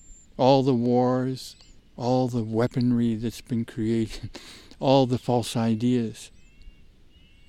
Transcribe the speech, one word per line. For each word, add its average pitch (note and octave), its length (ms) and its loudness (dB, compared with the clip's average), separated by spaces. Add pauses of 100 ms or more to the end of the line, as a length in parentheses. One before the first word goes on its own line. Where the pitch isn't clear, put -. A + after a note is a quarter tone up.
(360)
All C3 260 4
the C3 120 2
wars, B2 840 0 (400)
all B2+ 320 0
the A#2+ 140 -4
weaponry A#2+ 720 0
that's A2 280 -6
been A#2 220 -4
created, A2+ 680 -4 (260)
<laughs> - 220 -20
all C3+ 280 4
the B2 120 0
false A#2+ 380 -2
ideas. A2+ 760 -2 (1200)